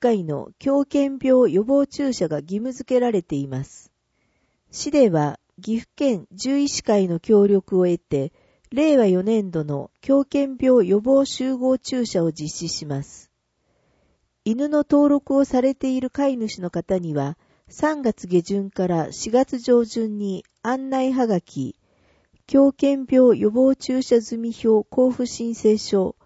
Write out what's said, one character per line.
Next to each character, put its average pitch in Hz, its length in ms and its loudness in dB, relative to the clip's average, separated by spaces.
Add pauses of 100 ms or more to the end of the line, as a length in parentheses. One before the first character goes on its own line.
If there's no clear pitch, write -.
回 220 240 0
の 147 240 -8 (100)
狂 277 280 0
犬 277 360 -2
病 254 300 4
予 185 100 2
防 277 240 2
注 269 280 -4
射 170 140 -4
が 151 100 -4
義 143 140 -10
務 226 200 -6
付 254 220 -6
け 247 40 4
ら 240 140 0
れ 202 80 0
て 156 160 -6
い 139 100 -4
ま 135 180 -8
す。 - 280 -20 (760)
市 - 200 -8
で 277 200 4
は、 147 280 -2 (220)
岐 226 200 -6
阜 - 160 -20
県 247 380 -2
獣 269 260 -4
医 285 100 -2
師 - 120 -8
会 202 260 2
の 170 120 -4
協 202 260 4
力 196 320 0
を 180 60 4
得 175 140 0
て、 139 340 -4 (380)
令 294 260 2
和 233 100 4
四 180 160 2
年 208 280 -2
度 160 140 -4
の 143 260 -8 (100)
狂 277 240 2
犬 277 340 -4
病 247 300 4
予 196 100 2
防 269 280 2
集 262 300 -6
合 262 200 0
注 254 300 -4
射 175 180 -2
を 165 80 -2
実 156 280 -10
施 170 100 -8
し - 160 -10
ま 139 160 -6
す。 - 240 -20 (1200)
犬 254 240 -2
の 294 80 2
登 294 320 4
録 277 260 0
を 277 80 4
さ 254 160 0
れ 269 140 2
て 262 160 -6
い 262 100 -2
る 254 80 -6
飼 277 200 -2
い 262 100 -2
主 214 240 -8
の 175 80 -6
方 185 280 -4
に 170 140 -6
は、 143 240 -4 (320)
三 302 320 -4
月 233 260 -4
下 180 140 2
旬 196 300 -6
か 185 160 -4
ら 165 260 -2
四 - 180 -10
月 262 280 0
上 240 260 2
旬 220 320 -6
に 196 300 -8 (160)
案 262 260 -4
内 262 240 -2
は 254 140 0
が 196 160 0
き、 - 340 -10 (680)
狂 277 260 4
犬 269 360 -2
病 254 300 6
予 208 120 2
防 262 260 2
注 254 240 -4
射 240 220 2
済 226 160 -10
み 233 140 -8
票 220 380 2
交 254 220 2
付 247 140 -4
申 233 280 -8
請 220 220 2
書 202 500 -2